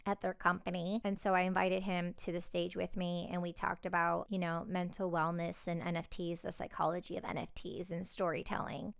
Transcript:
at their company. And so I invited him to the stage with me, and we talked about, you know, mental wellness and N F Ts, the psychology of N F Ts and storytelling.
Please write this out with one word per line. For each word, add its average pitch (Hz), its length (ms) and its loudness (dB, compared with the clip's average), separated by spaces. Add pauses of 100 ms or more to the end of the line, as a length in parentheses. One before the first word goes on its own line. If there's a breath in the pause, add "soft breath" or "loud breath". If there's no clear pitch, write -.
at 202 160 0
their 185 140 0
company. 180 680 2
And 202 140 0
so 196 160 4
I 185 80 8
invited 185 400 4
him 180 360 0
to - 140 -4
the 170 100 -2
stage 175 340 -2
with 180 200 -2
me, 175 360 0
and 180 100 0
we 175 120 -2
talked 180 340 -2
about, 170 420 2
you 196 80 0
know, 170 300 0
mental 180 440 0
wellness 170 540 0
and 170 160 0
N 170 140 0
F 165 160 -4
Ts, 170 300 -2
the - 100 -4
psychology - 640 -2
of - 80 -6
N 185 140 -2
F - 160 -6
Ts - 340 -6
and 180 160 -4
storytelling. - 920 -2